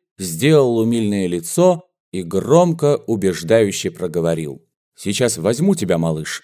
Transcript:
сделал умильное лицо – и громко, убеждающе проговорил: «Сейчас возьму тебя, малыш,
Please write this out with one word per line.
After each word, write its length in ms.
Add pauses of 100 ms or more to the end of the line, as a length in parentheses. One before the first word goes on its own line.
(180)
сделал 600
умильное 500
лицо – 600 (220)
и 120
громко, 720 (100)
убеждающе 840
проговорил: 720 (320)
«Сейчас 420
возьму 380
тебя, 220
малыш, 460